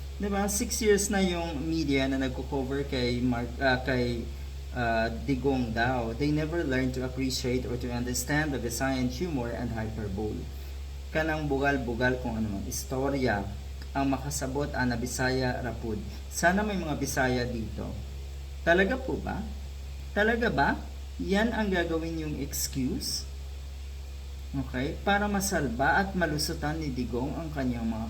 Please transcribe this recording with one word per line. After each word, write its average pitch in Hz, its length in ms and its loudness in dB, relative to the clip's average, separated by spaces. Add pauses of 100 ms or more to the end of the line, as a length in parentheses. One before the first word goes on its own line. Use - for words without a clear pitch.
(160)
Diba? 202 320 0
Six 208 320 0
years 202 320 6
na 202 80 4
yung 170 400 2
media 143 480 2
na 135 80 2
nagko-cover 135 720 -2
kay 123 320 2
Mark, 120 400 0
ah, 131 240 4
kay, 123 400 0 (480)
ah, 113 400 2 (160)
Digong 127 480 2
daw. 117 400 2
They 143 160 2
never 156 320 0
learn 131 320 2
to 127 80 -2
appreciate 127 640 0
or 123 80 -2
to 120 160 -4
understand 131 640 0
the 113 80 -2
Visayan 127 480 0
humor 139 400 -2
and 113 240 -4
hyperbole. 107 640 -2 (720)
Kanang 156 400 0
bugal-bugal 127 720 2
kung 113 160 -2
ano 113 80 0
man. 98 160 -4
Istorya. 127 800 0 (480)
Ang 135 240 2
makasabot, 135 560 -2
ana 123 240 2
Bisaya, 127 640 0
rapud. 117 400 -4 (320)
Sana 185 320 4
may 208 160 0
mga 156 160 -2
Bisaya 127 480 2
dito. 110 480 -4 (720)
Talaga 190 320 6
po 160 240 -2
ba? 185 240 -4 (720)
Talaga 226 320 4
ba? 147 220 4 (520)
Yan 214 320 2
ang 220 160 0
gagawin 165 540 0
yung 151 180 -4
excuse? - 880 -2 (1300)
Okay? 131 500 -2
Para 202 240 4
masalba 160 720 2
at 190 160 0
malusutan 151 640 0
ni 151 80 -2
Digong 123 480 -2
ang 156 160 -6
kanyang 123 320 0
mga 113 240 0